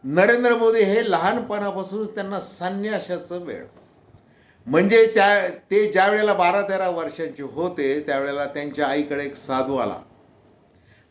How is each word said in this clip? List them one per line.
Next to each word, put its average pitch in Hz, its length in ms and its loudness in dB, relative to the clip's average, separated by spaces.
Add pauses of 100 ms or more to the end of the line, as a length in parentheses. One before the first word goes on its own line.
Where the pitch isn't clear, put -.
नरेंद्र 226 520 4
मोदी 226 260 4
हे 208 300 2
लहानपणापासूनच 196 1040 -2
त्यांना 196 240 -6
संन्यासाचं 180 1040 -6
वेड, 104 220 -12 (1000)
म्हणजे 196 380 6 (100)
त्या, 202 320 4 (240)
ते 208 200 2
ज्या 190 160 4
वेळेला 214 260 2
बारा 185 280 2
तेरा 190 280 -2
वर्षांचे 156 540 -6
होते 147 560 -2
त्यावेळेला 143 460 -2
त्यांच्या 143 420 -4
आईकडे 143 380 -2
एक 139 100 -10
साधू 131 420 -2
आला. 107 200 -4 (1120)